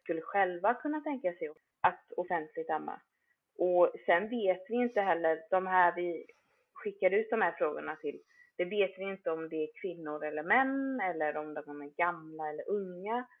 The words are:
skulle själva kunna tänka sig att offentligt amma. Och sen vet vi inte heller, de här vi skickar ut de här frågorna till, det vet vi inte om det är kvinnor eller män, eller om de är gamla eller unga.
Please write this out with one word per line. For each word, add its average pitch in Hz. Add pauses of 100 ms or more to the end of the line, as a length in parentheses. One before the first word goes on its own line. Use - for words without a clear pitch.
skulle 165
själva 185
kunna 302
tänka 262
sig 165 (320)
att 180 (120)
offentligt 165
amma. 151 (580)
Och 175 (160)
sen 185
vet 196
vi 220
inte 240
heller, 165
de 185
här 180
vi 175 (480)
skickar 196
ut 214
de 220
här 170
frågorna 151
till, - (360)
det 180
vet 190
vi 190
inte 190
om 160
det 160
är 156
kvinnor 156
eller 151
män, 269
eller 160
om 151
de 147
är 143
gamla 160
eller 151
unga. 196 (160)